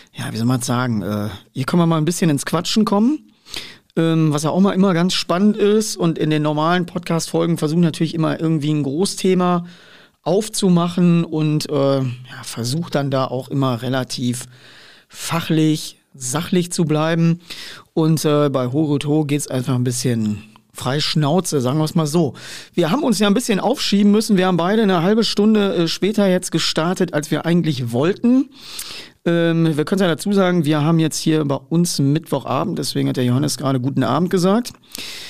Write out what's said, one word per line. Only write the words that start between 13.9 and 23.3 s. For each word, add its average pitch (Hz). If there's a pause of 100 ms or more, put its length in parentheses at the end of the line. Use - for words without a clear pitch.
fachlich, 156 (160)
sachlich 160
zu 180
bleiben. 165 (520)
Und, 160
äh, 147
bei 131
Horut 143
Ho 151
geht's 143
einfach 131
ein 123
bisschen 117 (280)
frei 135
Schnauze, 156
sagen 127
wir's 156
mal 160
so. 147 (380)
Wir 165
haben 285
uns 233
ja 208
ein 202